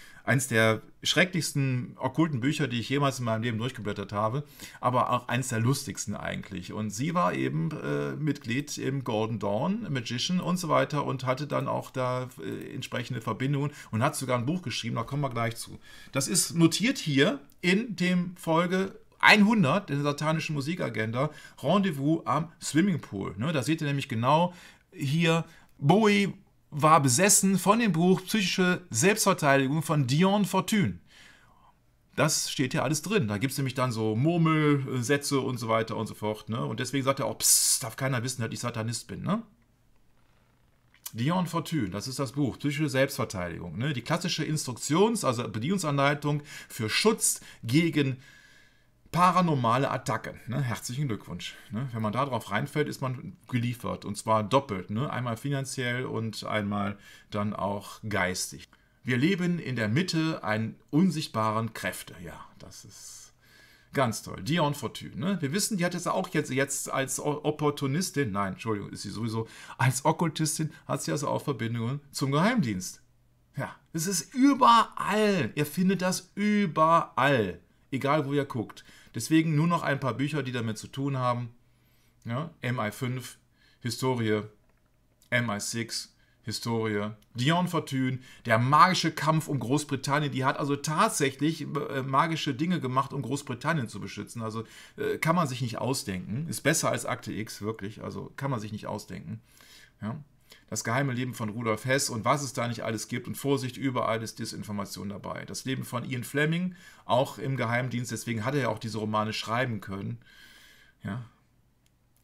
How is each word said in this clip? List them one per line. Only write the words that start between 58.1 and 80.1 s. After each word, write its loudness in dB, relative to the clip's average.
Wir 0
leben 2
in -6
der 0
Mitte 0
an -2
unsichtbaren 2
Kräfte. -6
Ja, -14
das -18
ist -20
ganz 0
toll. -10
Dion 2
Fortune. -8
Ne? -2
Wir -2
wissen, -2
die 0
hat 0
jetzt -6
auch -2
jetzt, -2
jetzt 0
als -2
O-, -2
Opportunistin, 0
nein, -2
Entschuldigung, -4
ist -12
sie -8
sowieso, -4
als 2
Okkultistin 0
hat -4
sie -4
also -2
auch -2
Verbindungen -2
zum -2
Geheimdienst. 0
Ja, -6
es -2
ist -2
überall. 4
Ihr 2
findet 2
das -2
überall. 4
Egal, 0
wo -4
ihr 2
guckt. -6
Deswegen 4
nur 4
noch 2
ein 0
paar -2